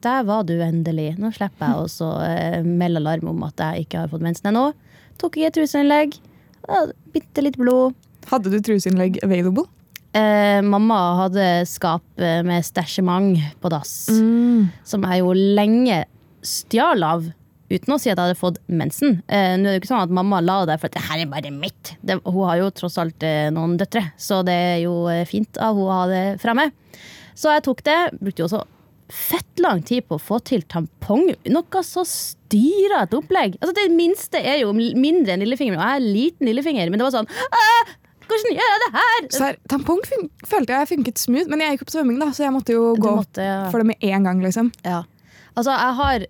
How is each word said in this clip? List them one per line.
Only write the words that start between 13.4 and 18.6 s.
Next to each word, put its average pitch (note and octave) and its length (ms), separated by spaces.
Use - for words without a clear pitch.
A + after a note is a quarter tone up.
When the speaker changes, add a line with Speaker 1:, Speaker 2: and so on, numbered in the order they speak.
Speaker 1:
på F#3 100
dass, - 400
Speaker 2:
Mm. A3+ 600
Speaker 1:
som G3+ 180
jeg F#3 180
jo F3+ 120
lenge G#3 720
stjal B3+ 600
av, E3 300
uten F#3 240
å D4 60
si B3 100
at F#3 80
jeg F3 80
hadde F3+ 120
fått F3+ 200